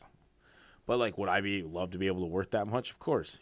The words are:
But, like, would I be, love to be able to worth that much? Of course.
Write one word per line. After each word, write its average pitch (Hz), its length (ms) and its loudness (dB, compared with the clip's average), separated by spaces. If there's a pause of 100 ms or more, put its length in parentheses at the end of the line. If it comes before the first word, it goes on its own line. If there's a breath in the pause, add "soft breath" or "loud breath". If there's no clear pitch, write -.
(880 loud breath)
But, 120 120 2
like, 110 200 0
would 98 100 0
I 95 140 4
be, 98 200 0
love 87 280 -4
to 90 80 -6
be 95 80 2
able 92 160 2
to 87 40 0
worth 90 260 -2
that 104 140 2
much? 123 240 -2
Of - 80 -16
course. 120 440 -2